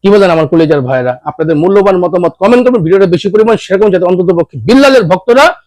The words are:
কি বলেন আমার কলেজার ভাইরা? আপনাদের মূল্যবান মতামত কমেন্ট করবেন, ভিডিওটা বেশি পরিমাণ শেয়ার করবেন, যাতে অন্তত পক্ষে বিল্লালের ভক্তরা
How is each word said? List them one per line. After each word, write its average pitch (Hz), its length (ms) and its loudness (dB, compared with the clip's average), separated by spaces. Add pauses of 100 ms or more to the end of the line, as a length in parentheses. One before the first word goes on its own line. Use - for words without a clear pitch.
কি 196 80 0
বলেন 196 200 2
আমার 160 180 0
কলেজার 160 320 0
ভাইরা? 127 440 -4
আপনাদের 156 320 -4
মূল্যবান 190 400 0
মতামত 175 420 -2
কমেন্ট 240 300 2
করবেন, 240 140 0
ভিডিওটা 190 240 0
বেশি 175 220 -4
পরিমাণ 214 280 2
শেয়ার 190 240 -4
করবেন, 208 120 2
যাতে 180 120 -2
অন্তত 180 300 -2
পক্ষে 165 240 -4
বিল্লালের 254 440 2
ভক্তরা 247 520 0 (120)